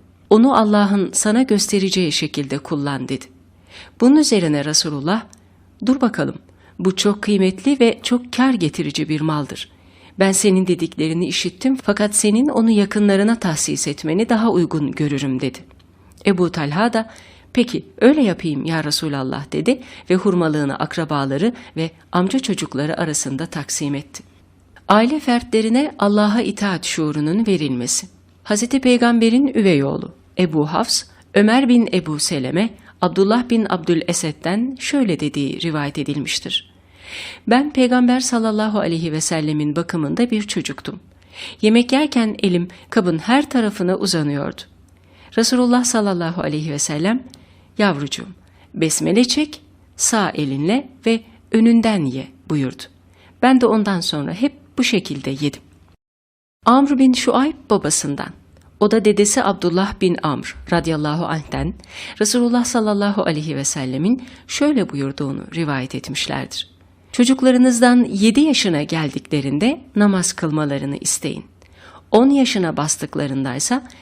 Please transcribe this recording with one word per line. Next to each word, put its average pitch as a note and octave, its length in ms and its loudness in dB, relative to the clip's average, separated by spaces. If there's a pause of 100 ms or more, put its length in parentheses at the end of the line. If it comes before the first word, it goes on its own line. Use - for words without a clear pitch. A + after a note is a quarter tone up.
(300)
Onu A3+ 280 6
Allah'ın G#3 560 2
sana A3+ 300 2
göstereceği F#3+ 680 0
şekilde C#3+ 460 -4
kullan." C#3 500 -6
dedi. C3 180 -8 (760)
Bunun C4 140 8
üzerine F3 500 2
Resulullah, D#3 580 -2 (640)
"Dur C4 160 2
bakalım, D#3 340 -2 (440)
bu F#3 160 0
çok G#3 260 0
kıymetli G3+ 580 0
ve A#3 240 4
çok B3 300 -2
kar B3+ 200 2
getirici D#3 560 -2
bir D3+ 120 -2
maldır. D3+ 500 -4 (480)
Ben G3 120 4
senin F#3+ 360 2
dediklerini E3 600 -2
işittim C4 560 -4
fakat G#3 320 0
senin A3 320 2
onu A3+ 240 2
yakınlarına G3+ 680 2
tahsis D#3 480 -4
etmeni D#3+ 420 -2
daha A3+ 200 2
uygun D#3+ 420 0
görürüm." C#3 500 -2
dedi. C3 180 -6 (680)
Ebu F3+ 260 2
Talha F3 420 -2
da, A3 160 -4 (480)
"Peki, - 280 -2 (160)
öyle C#4+ 200 6
yapayım D#3+ 440 -2
ya D#3+ 180 -2
Resulallah." C#3+ 680 -6
dedi D#3+ 300 0 (280)
ve F3+ 60 4
hurmalığını D#3+ 600 0
akrabaları D3+ 800 -2 (240)
ve D#3+ 140 -6 (200)
amca F#3+ 280 0
çocukları D#3+ 580 -4
arasında D3 480 -4
taksim C#3+ 500 -6
etti. - 280 -14 (640)
Aile A#3 320 4
fertlerine A#3+ 800 0
Allah'a G#3 420 2
itaat G3 440 -4
şuurunun D#3 600 -2
verilmesi. C3+ 600 -2 (360)
Hazreti A#3 360 -2
Peygamber'in A#3+ 680 4
üvey F3+ 360 4
oğlu - 280 -4 (280)
Ebu D#3 340 0
Hafs, - 300 -2 (300)
Ömer A#3 360 4
bin A#3+ 240 6
Ebu D#3 260 -2
Seleme, D#3 500 -2 (320)
Abdullah G3 480 2
bin A3+ 200 2
Abdülesed'den F3+ 1080 -2
şöyle A3 400 -2
dediği C#3+ 420 -4
rivayet D3+ 360 -4
edilmiştir. - 760 -6 (720)
"Ben C4+ 260 2
Peygamber B3 460 2
sallallahu A3 600 -2
aleyhi E3 320 -2
ve D#3 100 -2
sellemin D3+ 540 -2
bakımında E3+ 560 -2
bir G#3+ 120 0
çocuktum. - 560 -8 (600)
Yemek A#3 300 4
yerken C4 520 0
elim F3+ 240 0 (220)
kabın F3 280 2
her C4+ 320 0
tarafına G3+ 460 0
uzanıyordu. D3 640 -4 (760)
Resulullah B3 460 2
sallallahu F3+ 580 -2
aleyhi D#3 300 -4
ve C#3+ 80 -4
sellem, F3 440 -2 (540)
'Yavrucuğum, F3 500 -2 (460)
besmele D#3+ 520 2
çek, D4 360 -4 (340)
sağ G#3 340 0
elinle D3+ 600 -2 (160)
ve A3+ 160 0 (300)
önünden A3+ 540 4
ye.' C3 220 -6 (220)
buyurdu. C3+ 340 -2 (580)
Ben B3+ 200 6
de B3+ 40 4
ondan G3+ 340 2
sonra D3+ 340 -4
hep A#3+ 200 -2 (240)
bu B3+ 60 0
şekilde C#3 460 -2
yedim." C#3 320 -6 (1040)
Amr C#4 320 4
bin C4 160 6
Şuayb B3+ 400 0 (160)
babasından, D3+ 600 -2 (500)
o G#3 120 2
da A3 140 2
dedesi G#3 380 2
Abdullah G3 580 -2
bin F3 220 2
Amr B2+ 320 -4 (160)
radıyallahu D#3 540 -2
anh'ten D3 480 -6 (480)
Resulullah A#3+ 440 2
sallallahu G3+ 560 0
aleyhi D3+ 340 -2
ve C#3 80 -4
sellemin D3 600 -2 (240)
şöyle C#4 420 0
buyurduğunu C#3 520 -6 (140)
rivayet C#3 400 -4
etmişlerdir. - 760 -8 (420)
"Çocuklarınızdan B3 920 4
yedi G#3+ 360 2
yaşına G#3 440 2
geldiklerinde D3+ 960 -2 (140)
namaz G3+ 380 2
kılmalarını C#3+ 640 -4
isteyin. - 480 -6 (680)
On A#3+ 180 6
yaşına A3+ 480 2
bastıklarındaysa C#3+ 1080 -4 (140)